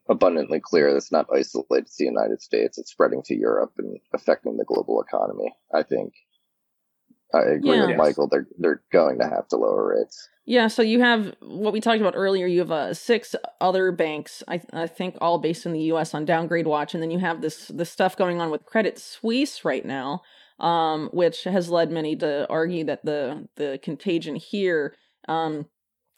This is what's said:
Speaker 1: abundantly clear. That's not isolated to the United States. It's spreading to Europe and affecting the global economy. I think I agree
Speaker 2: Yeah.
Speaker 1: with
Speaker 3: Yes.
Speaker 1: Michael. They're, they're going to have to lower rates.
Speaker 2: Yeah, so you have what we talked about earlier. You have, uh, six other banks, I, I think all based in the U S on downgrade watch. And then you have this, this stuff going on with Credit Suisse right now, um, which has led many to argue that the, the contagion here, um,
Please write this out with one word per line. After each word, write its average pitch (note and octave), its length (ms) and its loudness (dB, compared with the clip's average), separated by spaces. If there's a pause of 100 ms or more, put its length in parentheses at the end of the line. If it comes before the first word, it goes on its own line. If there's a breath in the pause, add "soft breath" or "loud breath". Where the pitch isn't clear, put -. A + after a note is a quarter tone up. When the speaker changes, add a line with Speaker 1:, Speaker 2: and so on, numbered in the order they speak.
Speaker 1:
abundantly E2 500 2
clear. D2 320 4
That's C#2 220 0
not D#2 200 2
isolated C2+ 540 0
to - 120 -20
the D2 60 0
United A1 360 -2
States. - 360 -2
It's B1 140 -14
spreading C2 360 0
to A#1 80 -4
Europe G#1+ 420 0
and G1+ 220 -8 (140)
affecting - 440 -2
the G#1+ 80 -2
global G#1+ 360 0
economy. G1+ 520 -2 (200)
I D#2 100 4
think A1 300 -4 (1200)
I - 60 4 (160)
agree D2+ 200 4
Speaker 2:
Yeah. - 60 6
Speaker 1:
with - 100 4
Speaker 3:
Yes. - 80 -2
Speaker 1:
Michael. D2 280 4
They're, C#2+ 200 0 (100)
they're F2 240 0 (100)
going D2+ 280 4
to - 100 0
have - 200 -4
to - 80 0
lower G1+ 380 2
rates. - 340 -4 (160)
Speaker 2:
Yeah, A#3 220 4
so A3 140 0
you A3+ 180 4
have A#3 400 2
what G#3 320 -6
we G#3+ 80 -2
talked A3 220 2
about F#3+ 160 2
earlier. F#3+ 280 2
You F3+ 140 2
have, E3 120 0
uh, C#3+ 220 -2
six G#3+ 400 -2 (280)
other F#3 320 2
banks, D#3 520 -4
I, F3 160 -6 (120)
I E3+ 140 -6
think F#3 340 -8
all E3+ 180 2
based E3 260 -4
in F3 60 -6
the D#3+ 120 -4
U D#3+ 140 0
S D#3+ 160 -4
on D#3 120 -6
downgrade E3 420 0
watch. D3 260 -2
And E3 80 -6
then E3 100 -4
you F3 80 -2
have E3+ 200 -2
this, - 300 -8
this E3 200 -6
stuff F#3 280 0
going F3 240 0
on E3 100 -2
with D3+ 140 -6
Credit F#3 340 -2
Suisse - 640 -4
right C#3 220 -2
now, C3+ 360 -8 (380 soft breath)
um, D#3+ 540 0
which E3+ 320 0
has F3+ 240 0
led E3+ 220 2
many D#3 260 -4
to D3 320 -2
argue E3 340 -2
that C#3+ 220 -6
the, D3 500 -4
the C#3 260 -6
contagion E3 540 -4
here, E3+ 580 -2 (360 soft breath)
um, D#3 380 -4 (500)